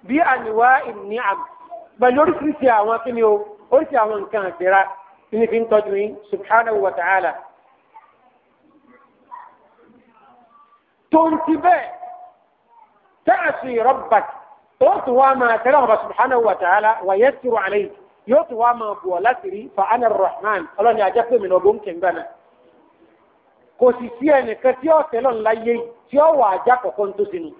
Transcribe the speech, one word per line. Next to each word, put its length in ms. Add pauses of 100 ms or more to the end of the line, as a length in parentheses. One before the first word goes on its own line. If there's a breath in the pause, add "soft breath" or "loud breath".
Bí 160
àníwá 480 (220)
ìníàm, 480 (640)
pẹ̀lú 220
oríṣiríṣi 460
àwọn 360
kíni 180
o, 100 (380)
oríṣi 260
àwọn 240
nǹkan 260
àgbéra, 340 (520)
ní 140
fi 140
ń 80
tọ́jú 280
yín, 200 (140)
subhanahu 520
wa 100
ta'ala. 400 (3750)
Tó 180
ń 160
ti 100
bẹ́ẹ̀, 340 (1400)
ta'si 520
rabbak, 480 (540)
Ó 200
tún 160
wá 180
máa 220
tẹ́lẹ̀ 280
ọba 120
subhanahu 480
wa 100
ta'ala, 480
wa 140
yassiru 420
alayhi. 320 (360)
Yóò 180
tún 140
wá 160
máa 200
bù 160
ọ́ 120
láti 280
rí, 240
fa 80
ana 260
rahman. 580 (100)
Ọlọ́run 180
ni 80
a 80
jẹ́ 180
pé 100
mi 100
lọ 120
bó 120
ń 60
kẹ́ 160
ń 40
gbà 140
náà. 140 (1500)
Kò 120
sì 180
sí 180
ẹnìkan 480
tí 120
ó 140
tẹ́lọ̀ 320
ńlá 180
yé 220
yìí, 80 (240)
tí 120
ó 140
wà 160
á 140
já 140
kọ̀kọ́ 300
ń 60
tó 120
sinú. 360